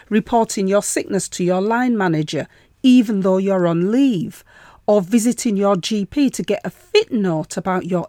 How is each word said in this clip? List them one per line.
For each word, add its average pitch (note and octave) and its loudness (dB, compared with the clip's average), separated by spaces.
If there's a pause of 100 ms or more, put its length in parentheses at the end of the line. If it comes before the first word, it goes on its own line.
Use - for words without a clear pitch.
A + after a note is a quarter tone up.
reporting A3 0
your G3+ 2
sickness - -4
to - -6
your F3+ 0
line A#3 0
manager, D#3 -2 (340)
even A#3+ 4
though F#3+ 2
you're F#3+ 0
on E3+ 0
leave, A#3+ 0 (420)
or G#3 2
visiting G#3+ 0
your G3+ 2
G G3+ -4
P C#4 0
to - -8
get - -2
a F#3 -6
fit - -2
note F#3 -2
about F#3 -4
your F3 -4